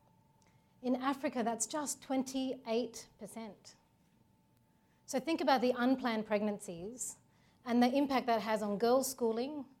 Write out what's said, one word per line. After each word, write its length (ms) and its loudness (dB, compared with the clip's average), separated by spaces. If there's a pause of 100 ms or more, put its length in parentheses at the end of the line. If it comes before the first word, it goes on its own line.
(840)
in 120 2
Africa, 460 -2
that's 220 -2
just 380 -6
twenty-eight 1040 -2 (120)
percent. 540 -16 (1300)
So 120 -2
think 220 0
about 200 4
the 180 4
unplanned 480 2
pregnancies 880 -4 (500)
and 160 4
the 100 6
impact 360 2
that 140 2
has 200 0
on 160 -2
girls' 320 4
schooling 560 -2 (160)